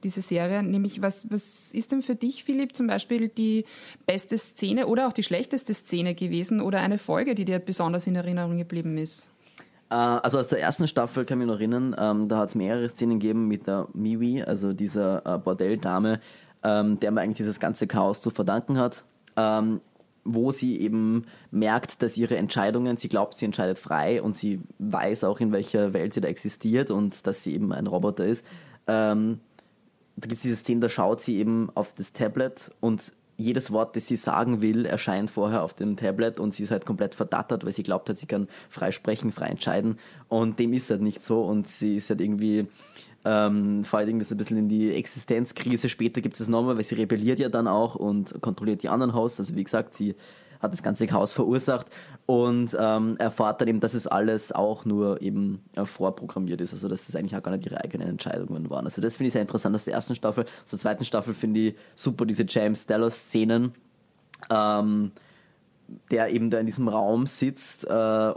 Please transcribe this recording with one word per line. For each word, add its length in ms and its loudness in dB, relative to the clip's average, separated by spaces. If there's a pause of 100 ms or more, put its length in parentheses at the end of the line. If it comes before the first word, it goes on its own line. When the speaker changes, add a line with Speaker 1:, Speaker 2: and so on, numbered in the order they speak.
Speaker 1:
diese 160 -4
Serie. 420 0
Nämlich, 400 0
was, 280 -2
was 420 -4
ist 180 -4
denn 120 0
für 120 -2
dich, 300 -4
Philipp, 320 -2
zum 100 2
Beispiel 420 0
die 360 2 (420)
beste 320 0
Szene 480 0
oder 220 2
auch 40 0
die 120 -2
schlechteste 500 -2
Szene 400 -2
gewesen 460 0
oder 200 0
eine 180 2
Folge, 360 0
die 100 -2
dir 140 0
besonders 480 -2
in 80 2
Erinnerung 420 0
geblieben 420 -4
ist? 320 -6 (600)
Speaker 2:
Äh, 40 0
also 440 4
aus 100 0
der 120 2
ersten 260 2
Staffel 380 0
kann 160 -2
ich 60 0
mich 60 2
noch 80 -2
erinnern, 380 0
ähm, 300 2
da 100 2
hat's 160 0
mehrere 340 0
Szenen 320 0
gegeben 280 2
mit 180 -2
der 280 0
Miwi, 480 0
also 320 0
dieser, 520 0
äh, 120 0
Bordelldame, 800 0 (420)
ähm, 380 4
der 100 2
man 140 2
eigentlich 140 -2
dieses 220 -2
ganze 260 -2
Chaos 340 2
zu 100 -2
verdanken 480 0
hat, 260 0 (320)
ähm, 440 2 (500)
wo 220 2
sie 280 -2
eben 440 2 (260)
merkt, 520 0
dass 160 0
ihre 180 2
Entscheidungen, 640 0
sie 100 -8
glaubt, 300 0
sie 80 -2
entscheidet 320 0
frei 420 0
und 140 -2
sie 260 -2 (180)
weiß 460 -2
auch, 160 0
in 120 2
welcher 420 2
Welt 180 -2
sie 80 -2
da 80 0
existiert 640 0
und 360 -2
dass 180 -2
sie 100 -2
eben 180 0
ein 140 -2
Roboter 400 0
ist. 180 -2 (440)
Ähm, 520 2 (760)
da 120 -12
gibt's 140 -6
diese 140 0
Szene, 260 0
da 80 2
schaut 320 2
sie 160 -2
eben 360 2
auf 200 -2
das 180 -10
Tablet 680 -2
und 340 0 (260)
jedes 300 0
Wort, 240 0
das 140 -4
sie 80 2
sagen 440 0
will, 240 2
erscheint 460 -2
vorher 320 0
auf 100 -4
dem 240 -2
Tablet 440 0
und 120 -2
sie 120 -6
ist 80 -4
halt 120 0
komplett 300 -2
verdattert, 500 -2
weil 80 -4
sie 120 -6
glaubt 240 -2
halt, 100 -4
sie 80 -14
kann 220 -2 (200)
frei 220 -2
sprechen, 400 -2
frei 160 -6
entscheiden 520 -2 (300)
und 300 0
dem 140 2
ist 180 -2
halt 120 2
nicht 200 -2
so 200 0
und 260 0
sie 300 -2
ist 120 -6
halt 100 0
irgendwie, 460 0 (580)
ähm, 600 4
fällt 240 0
irgendwie 160 0
so 100 -4
ein 40 -2
bisschen 200 -2
in 100 2
die 240 2
Existenzkrise. 960 -2
Später 320 -2
gibt's 200 -4
das 80 -2
nochmal, 280 4
weil 80 0
sie 120 -2
rebelliert 420 2
ja 100 0
dann 200 2
auch 260 4
und 460 -2
kontrolliert 420 -2
die 60 -2
anderen 260 2
Hosts. 240 0
Also 160 -6
wie 100 -2
gesagt, 300 -2
sie 220 -2 (440)
hat 120 0
das 100 -8
ganze 240 0
Chaos 280 2
verursacht 520 2 (400)
und, 540 4
ähm, 380 2
erfahrt 420 0
dann 80 4
eben, 100 2
dass 160 0
es 140 -4
alles 420 2
auch 340 0
nur 380 2
eben, 380 -2 (160)
äh, 80 -2
vorprogrammiert 760 -4
ist, 120 -4
also 160 -8
dass 180 -6
das 80 -8
eigentlich 220 -4
auch 80 -6
gar 80 -4
nicht 140 -4
ihre 180 -6
eigenen 240 -6
Entscheidungen 600 -6
waren. 160 -4
Also 160 -6
das 160 0
finde 120 0
ich 60 0
sehr 80 2
interessant 340 0
aus 80 -4
der 100 -2
ersten 220 -2
Staffel. 300 0 (180)
Aus 60 -18
der 100 -6
zweiten 240 0
Staffel 300 -2
finde 260 0
ich 140 2 (200)
super 320 0
diese 220 2
James 380 0
Dallas-Szenen, 840 2 (800)
ähm, 640 2 (960)
der 200 2
eben 200 2
da 80 2
in 80 0
diesem 220 0
Raum 380 2
sitzt, 600 -4
äh, 500 2